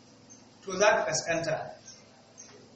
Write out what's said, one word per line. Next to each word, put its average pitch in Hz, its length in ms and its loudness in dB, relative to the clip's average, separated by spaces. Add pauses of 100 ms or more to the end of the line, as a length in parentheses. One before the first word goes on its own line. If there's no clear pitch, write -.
(640)
to 185 140 -8
za 208 80 6
ka - 180 4
kaskanta. - 720 -4 (1000)